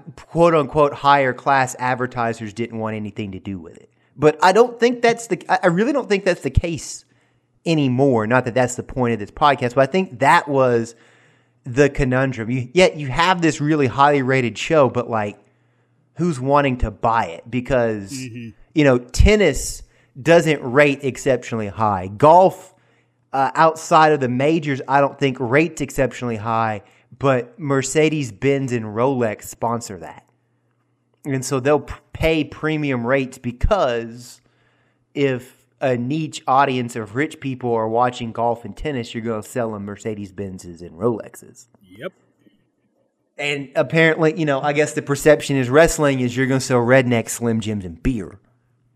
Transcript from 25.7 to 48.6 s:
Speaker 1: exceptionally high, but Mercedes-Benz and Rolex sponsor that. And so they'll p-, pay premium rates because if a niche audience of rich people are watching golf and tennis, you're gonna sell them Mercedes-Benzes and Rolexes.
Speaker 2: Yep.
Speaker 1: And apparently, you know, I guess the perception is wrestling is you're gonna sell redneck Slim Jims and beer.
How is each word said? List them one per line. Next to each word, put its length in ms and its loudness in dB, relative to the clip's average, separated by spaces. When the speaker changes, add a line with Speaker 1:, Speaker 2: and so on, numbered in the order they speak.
Speaker 1:
exceptionally 560 -4
high, 460 -2
but 400 -2
Mercedes-Benz 1120 0
and 140 -4
Rolex 600 -2
sponsor 540 -6
that. 260 -18
And 200 -4
so 140 -4
they'll 220 2
p-, 140 -16
pay 320 0
premium 640 -4
rates 320 -2
because 1040 -4
if 500 -4
a 160 0
niche 500 -6
audience 500 0
of 200 -8
rich 240 -4
people 340 -6
are 140 -2
watching 420 -2
golf 340 -2
and 120 -14
tennis, 380 -8
you're 100 -8
gonna 180 -6
sell 300 -6
them 120 -10
Mercedes-Benzes 960 -12
and 120 -18
Rolexes. 720 -6
Speaker 2:
Yep. 300 -18
Speaker 1:
And 380 -6
apparently, 640 2
you 60 -2
know, 160 0
I 120 -2
guess 200 0
the 100 -6
perception 540 2
is 120 0
wrestling 520 4
is 160 -2
you're 100 0
gonna 140 0
sell 180 0
redneck 500 2
Slim 320 -2
Jims 240 -6
and 180 -14
beer. 360 -4